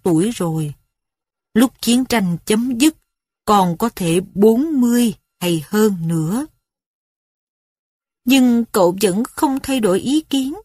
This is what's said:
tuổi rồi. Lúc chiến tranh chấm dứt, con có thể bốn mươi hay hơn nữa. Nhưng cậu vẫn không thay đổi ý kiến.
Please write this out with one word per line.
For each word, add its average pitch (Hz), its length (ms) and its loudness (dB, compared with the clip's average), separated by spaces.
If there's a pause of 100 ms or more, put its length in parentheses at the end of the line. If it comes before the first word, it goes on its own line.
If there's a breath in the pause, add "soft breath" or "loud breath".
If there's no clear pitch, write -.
tuổi 185 280 0
rồi. 160 420 -6 (800)
Lúc 240 280 0
chiến 240 240 0
tranh 185 400 -2
chấm 240 320 -2
dứt, 311 200 2 (480)
con 185 320 2
có 233 120 -2
thể 175 320 -2 (120)
bốn 247 480 2
mươi 240 320 0 (260)
hay 170 280 -2
hơn 214 300 0 (100)
nữa. 170 380 -2 (1800)
Nhưng 247 460 4
cậu 180 300 2
vẫn 202 220 0
không 269 400 -2
thay 269 160 -2
đổi 196 200 0
ý 294 220 -2
kiến. 269 320 -4 (120)